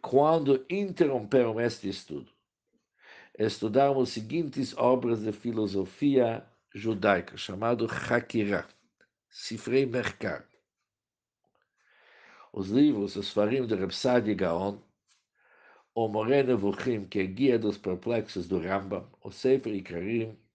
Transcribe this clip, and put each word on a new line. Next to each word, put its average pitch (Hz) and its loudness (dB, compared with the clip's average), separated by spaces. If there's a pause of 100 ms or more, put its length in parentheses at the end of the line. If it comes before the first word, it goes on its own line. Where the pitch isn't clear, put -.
quando 139 4
interromperam 135 0
este 113 -2
estudo, 71 -10 (1040)
estudaram 117 2
as 123 0
seguintes 127 -6
obras 120 2
de 110 -4
filosofia 110 0 (260)
judaica, 101 0
chamado 107 -2
Hakirah, 113 0 (600)
Sifrei 120 -2
Merkar. 107 -6 (2000)
Os 95 -6
livros, 110 2
os 101 -6
Farim 117 2
de 110 0
Reb 92 -2
Saadia 120 2
Gaon, 92 -2 (1120)
o 113 0
Moreh 110 2
Nevuchim, 107 0
que 101 -6
é 95 0
Guia 117 2
dos 104 0
Perplexos 98 -4
do 90 0
Rambam, 95 -4 (140)
o 98 -12
Sefer 127 0
Ikarim 101 -6 (160)